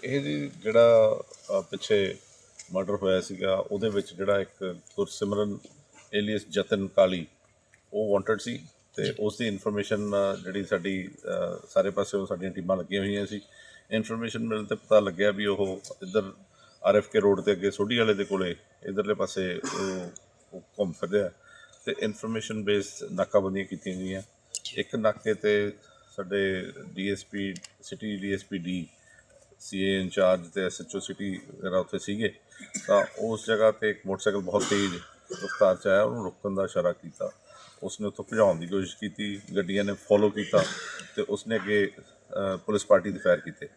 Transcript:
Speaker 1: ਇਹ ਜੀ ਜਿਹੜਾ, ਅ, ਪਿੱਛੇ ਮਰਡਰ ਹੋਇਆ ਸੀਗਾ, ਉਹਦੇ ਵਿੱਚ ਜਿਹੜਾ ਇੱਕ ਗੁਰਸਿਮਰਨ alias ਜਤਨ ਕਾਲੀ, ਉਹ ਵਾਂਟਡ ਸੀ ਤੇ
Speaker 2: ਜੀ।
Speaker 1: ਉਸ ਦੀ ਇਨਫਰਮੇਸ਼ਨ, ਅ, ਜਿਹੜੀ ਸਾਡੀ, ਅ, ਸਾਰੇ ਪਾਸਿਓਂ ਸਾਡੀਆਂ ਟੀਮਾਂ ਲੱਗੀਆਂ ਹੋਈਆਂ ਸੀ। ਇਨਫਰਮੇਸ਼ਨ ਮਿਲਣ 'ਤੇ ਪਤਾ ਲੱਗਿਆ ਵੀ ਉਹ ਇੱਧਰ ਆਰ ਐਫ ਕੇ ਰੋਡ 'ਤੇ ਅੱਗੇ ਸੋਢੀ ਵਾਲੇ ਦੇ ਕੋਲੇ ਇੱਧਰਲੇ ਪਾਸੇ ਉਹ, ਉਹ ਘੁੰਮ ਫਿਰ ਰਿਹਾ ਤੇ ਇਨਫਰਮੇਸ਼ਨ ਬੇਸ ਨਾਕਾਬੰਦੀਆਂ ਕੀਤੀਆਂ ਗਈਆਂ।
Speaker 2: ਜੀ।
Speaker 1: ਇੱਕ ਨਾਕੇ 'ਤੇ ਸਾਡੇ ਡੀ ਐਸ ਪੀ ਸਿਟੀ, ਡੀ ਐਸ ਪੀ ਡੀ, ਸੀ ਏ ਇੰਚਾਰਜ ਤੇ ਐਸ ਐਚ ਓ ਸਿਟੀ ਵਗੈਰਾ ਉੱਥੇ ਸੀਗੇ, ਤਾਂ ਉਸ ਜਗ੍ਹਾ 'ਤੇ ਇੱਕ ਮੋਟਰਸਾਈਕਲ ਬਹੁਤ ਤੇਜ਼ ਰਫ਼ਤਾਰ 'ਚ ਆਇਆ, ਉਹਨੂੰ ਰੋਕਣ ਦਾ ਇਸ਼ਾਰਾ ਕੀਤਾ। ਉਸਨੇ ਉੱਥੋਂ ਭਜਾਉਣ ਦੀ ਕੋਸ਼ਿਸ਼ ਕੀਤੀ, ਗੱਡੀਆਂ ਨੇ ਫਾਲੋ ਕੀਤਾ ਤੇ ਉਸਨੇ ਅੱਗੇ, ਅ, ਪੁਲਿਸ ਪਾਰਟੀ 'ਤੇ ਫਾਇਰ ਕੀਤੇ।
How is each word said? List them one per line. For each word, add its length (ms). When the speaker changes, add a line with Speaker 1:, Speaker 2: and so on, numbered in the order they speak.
Speaker 1:
ਇਹ 180
ਜੀ 300
ਜਿਹੜਾ, 580
ਅ, 20
ਪਿੱਛੇ 560
ਮਰਡਰ 240
ਹੋਇਆ 240
ਸੀਗਾ, 340
ਉਹਦੇ 340
ਵਿੱਚ 260
ਜਿਹੜਾ 260
ਇੱਕ 360
ਗੁਰਸਿਮਰਨ 580
alias 560
ਜਤਨ 360
ਕਾਲੀ, 400
ਉਹ 200
ਵਾਂਟਡ 280
ਸੀ 180
ਤੇ 80
Speaker 2:
ਜੀ। 160
Speaker 1:
ਉਸ 180
ਦੀ 80
ਇਨਫਰਮੇਸ਼ਨ, 680
ਅ, 220
ਜਿਹੜੀ 280
ਸਾਡੀ, 440
ਅ, 600
ਸਾਰੇ 220
ਪਾਸਿਓਂ 360
ਸਾਡੀਆਂ 240
ਟੀਮਾਂ 260
ਲੱਗੀਆਂ 240
ਹੋਈਆਂ 260
ਸੀ। 140
ਇਨਫਰਮੇਸ਼ਨ 480
ਮਿਲਣ 260
'ਤੇ 100
ਪਤਾ 260
ਲੱਗਿਆ 300
ਵੀ 160
ਉਹ 340
ਇੱਧਰ 300
ਆਰ 120
ਐਫ 120
ਕੇ 120
ਰੋਡ 200
'ਤੇ 120
ਅੱਗੇ 180
ਸੋਢੀ 280
ਵਾਲੇ 160
ਦੇ 100
ਕੋਲੇ 320
ਇੱਧਰਲੇ 320
ਪਾਸੇ 460
ਉਹ, 360
ਉਹ 80
ਘੁੰਮ 320
ਫਿਰ 160
ਰਿਹਾ 220
ਤੇ 160
ਇਨਫਰਮੇਸ਼ਨ 640
ਬੇਸ 380
ਨਾਕਾਬੰਦੀਆਂ 520
ਕੀਤੀਆਂ 320
ਗਈਆਂ। 260
Speaker 2:
ਜੀ। 160
Speaker 1:
ਇੱਕ 160
ਨਾਕੇ 380
'ਤੇ 380
ਸਾਡੇ 560
ਡੀ 220
ਐਸ 140
ਪੀ 300
ਸਿਟੀ, 340
ਡੀ 160
ਐਸ 120
ਪੀ 140
ਡੀ, 280
ਸੀ 200
ਏ 200
ਇੰਚਾਰਜ 480
ਤੇ 160
ਐਸ 160
ਐਚ 160
ਓ 20
ਸਿਟੀ 420
ਵਗੈਰਾ 220
ਉੱਥੇ 200
ਸੀਗੇ, 360
ਤਾਂ 200
ਉਸ 280
ਜਗ੍ਹਾ 240
'ਤੇ 200
ਇੱਕ 160
ਮੋਟਰਸਾਈਕਲ 340
ਬਹੁਤ 300
ਤੇਜ਼ 260
ਰਫ਼ਤਾਰ 440
'ਚ 100
ਆਇਆ, 160
ਉਹਨੂੰ 220
ਰੋਕਣ 300
ਦਾ 100
ਇਸ਼ਾਰਾ 280
ਕੀਤਾ। 400
ਉਸਨੇ 240
ਉੱਥੋਂ 260
ਭਜਾਉਣ 280
ਦੀ 60
ਕੋਸ਼ਿਸ਼ 300
ਕੀਤੀ, 440
ਗੱਡੀਆਂ 280
ਨੇ 80
ਫਾਲੋ 380
ਕੀਤਾ 340
ਤੇ 60
ਉਸਨੇ 340
ਅੱਗੇ, 420
ਅ, 580
ਪੁਲਿਸ 300
ਪਾਰਟੀ 240
'ਤੇ 80
ਫਾਇਰ 220
ਕੀਤੇ। 360